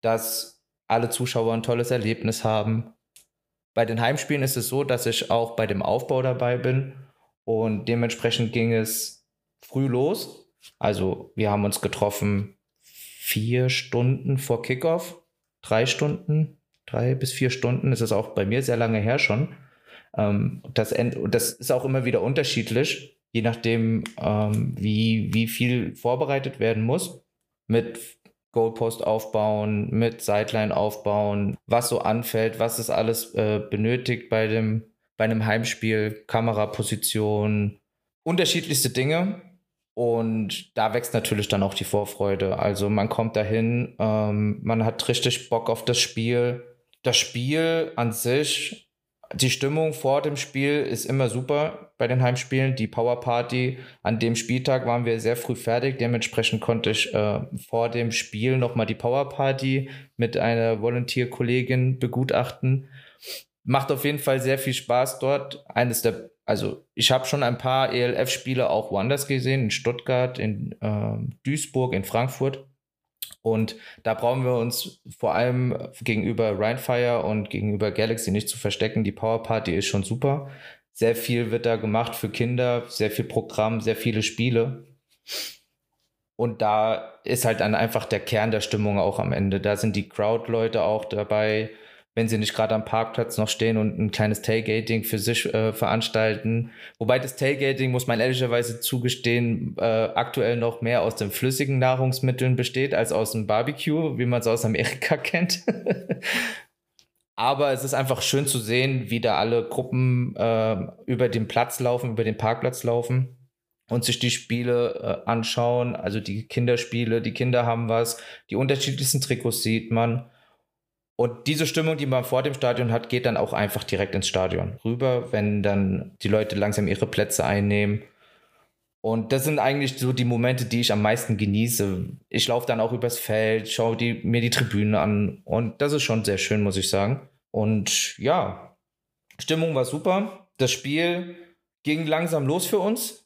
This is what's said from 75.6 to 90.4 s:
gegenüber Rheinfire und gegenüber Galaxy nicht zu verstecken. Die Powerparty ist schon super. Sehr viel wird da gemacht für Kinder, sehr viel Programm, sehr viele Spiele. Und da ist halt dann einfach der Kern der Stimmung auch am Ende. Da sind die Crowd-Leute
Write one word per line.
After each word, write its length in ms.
gegenüber 560
Rheinfire 640
und 260
gegenüber 400
Galaxy 400
nicht 180
zu 100
verstecken. 460
Die 80
Powerparty 640
ist 120
schon 160
super. 480
Sehr 220
viel 360
wird 160
da 100
gemacht 380
für 160
Kinder, 580
sehr 220
viel 160
Programm, 540
sehr 160
viele 260
Spiele. 640
Und 260
da 640
ist 200
halt 160
dann 140
einfach 320
der 140
Kern 300
der 100
Stimmung 380
auch 200
am 140
Ende. 280
Da 160
sind 200
die 120
Crowd-Leute 720